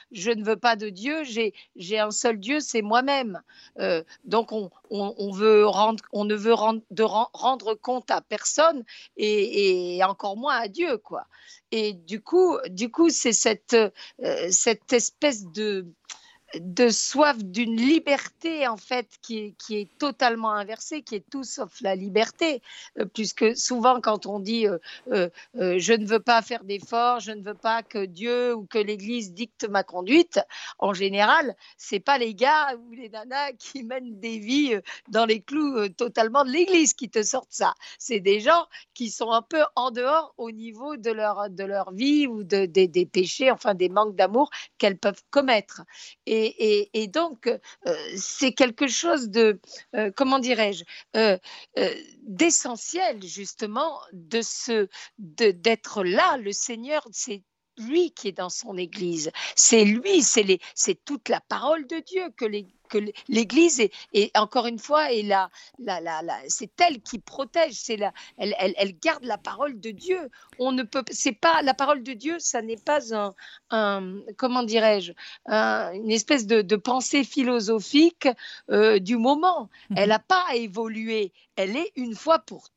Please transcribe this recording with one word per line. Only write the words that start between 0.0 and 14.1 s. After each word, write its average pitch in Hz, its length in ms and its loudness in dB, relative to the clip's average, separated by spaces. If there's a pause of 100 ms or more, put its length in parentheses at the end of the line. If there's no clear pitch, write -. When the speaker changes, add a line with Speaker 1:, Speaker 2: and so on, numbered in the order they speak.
Speaker 1:
Je 208 180 -4
ne 214 140 -2
veux 214 140 0
pas 233 180 2
de 214 140 -8
Dieu, 277 340 -6
j'ai, 226 300 -4 (220)
j'ai 190 220 -6
un 214 120 0
seul 226 280 0
Dieu, 247 220 -2
c'est 233 220 -4
moi-même. 240 580 0 (400)
Euh, 180 240 -2 (200)
donc, 220 280 -2
on, 208 180 -6 (200)
on, 202 260 -6
on 202 160 -6
veut 208 340 6
rendre, 214 460 2
on 208 140 -2
ne 208 80 0
veut 214 200 4
rendre, 220 360 2
de 202 120 0
ren-, 220 300 2
rendre 233 420 -2
compte 247 360 -6
à 175 100 2
personne 294 640 0 (320)
et, 196 800 2
et 185 80 4
encore 196 320 -4
moins 262 200 -2
à - 120 -4
Dieu, 285 300 -2
quoi. - 280 -12 (440)
Et 214 240 -2
du 175 260 -10
coup, 349 380 4 (100)
du 185 220 -4
coup, 330 180 4
c'est 254 240 0
cette, - 420 0
euh, - 760 0